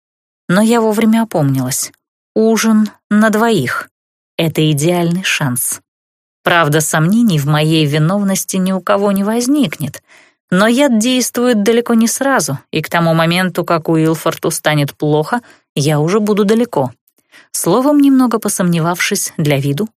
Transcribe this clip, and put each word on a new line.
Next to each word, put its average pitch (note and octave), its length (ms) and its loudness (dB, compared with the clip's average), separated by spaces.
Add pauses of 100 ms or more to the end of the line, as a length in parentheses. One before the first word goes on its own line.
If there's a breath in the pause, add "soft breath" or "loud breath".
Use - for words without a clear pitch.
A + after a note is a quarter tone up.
(480)
Но F3+ 120 2
я A3+ 200 2
вовремя A3 420 2
опомнилась. C3+ 680 -2 (420)
Ужин A3 560 2 (200)
на G#3+ 200 4
двоих. G#3+ 580 0 (500)
Это D#3+ 320 0
идеальный E3+ 540 0
шанс. - 560 -6 (640)
Правда, D#3+ 360 2
сомнений E3+ 600 0
в C#3 60 -4
моей D#3 400 2
виновности F#3+ 720 -2
ни F#3 140 -2
у F#3+ 100 -2
кого G3+ 300 0
не G3 140 0
возникнет. A#3+ 760 -2 (480 soft breath)
Но G3 180 2
яд B3 300 2
действует A#3+ 640 0
далеко A#3 320 2
не A3+ 120 4
сразу, C4 520 -2 (120)
и D#3 120 -2
к - 60 -12
тому E3 260 0
моменту, F3 500 0
как D#3+ 240 -2
Уилфорту D#3+ 600 0
станет D3+ 460 -2
плохо, D3+ 440 -2 (340 soft breath)
я D3 260 -2
уже F3+ 200 0
буду G#3 240 0
далеко. G#3 480 0 (600 soft breath)
Словом, C4 480 2
немного C4 380 4
посомневавшись F3 960 -2
для D3 220 0
виду, C#3+ 300 -4 (100)